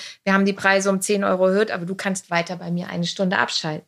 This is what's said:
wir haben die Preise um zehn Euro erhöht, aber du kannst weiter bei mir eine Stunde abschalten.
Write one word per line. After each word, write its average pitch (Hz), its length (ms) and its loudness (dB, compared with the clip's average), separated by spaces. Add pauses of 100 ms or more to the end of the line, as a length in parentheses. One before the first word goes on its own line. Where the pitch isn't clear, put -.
(220)
wir 196 120 2
haben 196 120 4
die 202 60 2
Preise 196 360 2
um 190 120 2
zehn 202 240 0
Euro 185 240 4
erhöht, 202 240 2
aber 170 120 -6
du 190 120 -6
kannst 190 340 -6
weiter 175 260 -2
bei 175 140 -8
mir 175 180 -4
eine 175 180 -4
Stunde 190 320 0
abschalten. - 500 -2